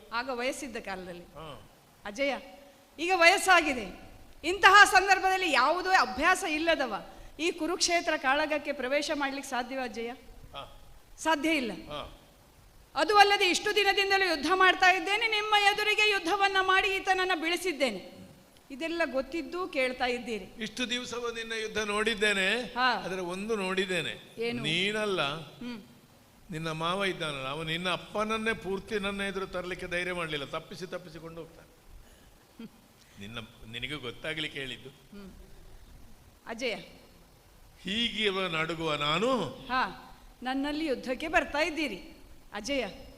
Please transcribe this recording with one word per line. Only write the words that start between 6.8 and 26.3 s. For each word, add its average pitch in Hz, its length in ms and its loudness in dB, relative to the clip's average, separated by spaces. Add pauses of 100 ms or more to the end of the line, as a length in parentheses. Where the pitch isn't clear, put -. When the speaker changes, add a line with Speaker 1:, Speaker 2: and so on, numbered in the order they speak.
Speaker 1:
ಈ 330 100 0
ಕುರುಕ್ಷೇತ್ರ 339 640 0
ಕಾಳಗಕ್ಕೆ 294 560 0
ಪ್ರವೇಶ 277 420 -2
ಮಾಡ್ಲಿಕ್ಕೆ 277 360 -4
ಸಾಧ್ಯವ 254 340 -4
ಅಜಯ? 233 280 -8 (1080)
ಸಾಧ್ಯ 311 300 0
ಇಲ್ಲ. 262 220 0
Speaker 2:
ಹಾ. 147 440 -12 (800)
Speaker 1:
ಅದು 320 220 2
ಅಲ್ಲದೆ 403 340 8
ಇಷ್ಟು 392 260 0
ದಿನದಿಂದಲೂ 392 540 4
ಯುದ್ಧ 302 240 -2
ಮಾಡ್ತಾ 370 360 6
ಇದ್ದೇನೆ, 392 380 2
ನಿಮ್ಮ 427 260 2 (200)
ಎದುರಿಗೆ 415 360 4
ಯುದ್ಧವನ್ನ 392 500 2
ಮಾಡಿ 381 280 4
ಈತನನ್ನ 370 540 0
ಬೀಳಿಸಿದ್ದೇನೆ. 311 800 -2 (500)
ಇದೆಲ್ಲ 320 340 -4
ಗೊತ್ತಿದ್ದು 277 640 -4
ಕೇಳ್ತಾ 254 360 -2
ಇದ್ದೀರಿ. 240 400 -4
Speaker 2:
ಇಷ್ಟು 220 460 -8
ದಿವಸವೂ 233 420 -6
ನಿನ್ನ 226 200 -8
ಯುದ್ಧ 220 260 -6
ನೋಡಿದ್ದೇನೆ, 208 960 0
Speaker 1:
ಹಾ. 247 200 2
Speaker 2:
ಆದ್ರೆ 185 260 -4
ಒಂದು 190 360 -4
ನೋಡಿದ್ದೇನೆ. 185 840 -2
Speaker 1:
ಏನು? 233 240 -4
Speaker 2:
ನೀನಲ್ಲ, 190 600 0 (360)
Speaker 1:
ಹ್ಮ್. 240 240 -12 (680)